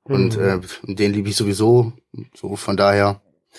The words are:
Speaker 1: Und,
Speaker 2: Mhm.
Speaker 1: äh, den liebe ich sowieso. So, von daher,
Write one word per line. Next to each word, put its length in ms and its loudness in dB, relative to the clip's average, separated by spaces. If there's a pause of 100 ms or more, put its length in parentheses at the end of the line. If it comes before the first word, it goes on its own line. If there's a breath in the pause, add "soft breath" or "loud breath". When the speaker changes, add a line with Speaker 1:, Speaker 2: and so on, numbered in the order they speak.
Speaker 1:
Und, 340 0
Speaker 2:
Mhm. 260 -2 (260)
Speaker 1:
äh, 60 -8
den 180 0
liebe 160 -4
ich 80 -4
sowieso. 560 2 (420)
So, 220 -12
von 200 -6
daher, 440 2 (380 loud breath)